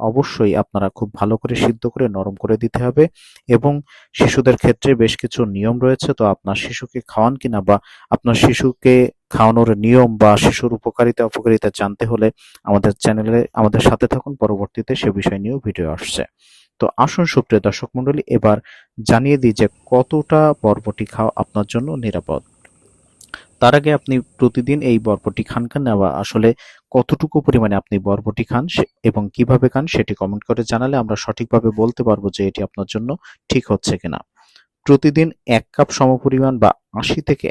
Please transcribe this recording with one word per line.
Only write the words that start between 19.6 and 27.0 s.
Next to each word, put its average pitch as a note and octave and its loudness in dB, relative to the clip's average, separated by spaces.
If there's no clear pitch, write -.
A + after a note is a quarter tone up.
যে A2 2
কতটা D3+ 2
বরবটি G#2+ -2
খাওয়া - -4
আপনার G2+ -4
জন্য B2 -4
নিরাপদ। E2+ -6
তার A#2+ 4
আগে D3 2
আপনি C#3 -2
প্রতিদিন B2 0
এই A#2 2
বরবটি G#2+ -4
খান - -6
কিনা C#3 -4
বা G2 2
আসলে A2 0
কতটুকু D3 0